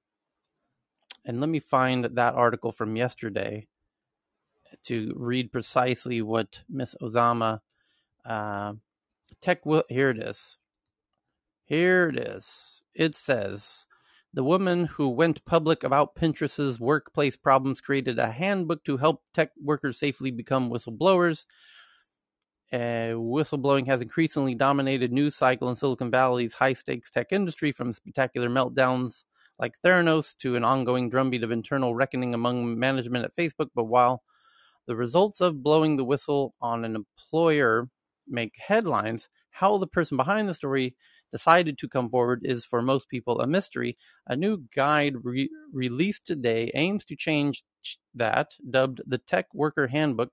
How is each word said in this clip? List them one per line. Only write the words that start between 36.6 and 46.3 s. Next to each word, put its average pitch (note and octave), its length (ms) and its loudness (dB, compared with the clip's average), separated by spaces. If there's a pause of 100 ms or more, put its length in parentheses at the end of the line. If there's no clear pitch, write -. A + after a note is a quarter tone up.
on A#2 240 -4
an A2+ 120 -4
employer C3 920 2 (380)
make A#2 320 -6
headlines, A#2 720 0 (220)
how G3+ 280 2
the F#3 80 -4
person D#3 300 -2
behind G3 320 0
the E3+ 60 -2
story C3+ 420 -2 (360)
decided E3 460 4
to C#3 100 -8
come B2 220 -2
forward B2 340 2
is B2 200 -2
for A#2+ 180 0
most C3 260 0
people A#2+ 320 -2
a B2 60 0
mystery. B2+ 500 -2 (300)
A B2 100 -4
new F#3 280 -2 (100)
guide C#3+ 480 2
re-, B2+ 280 -2 (220)
released C3 540 -2
today A#2 480 0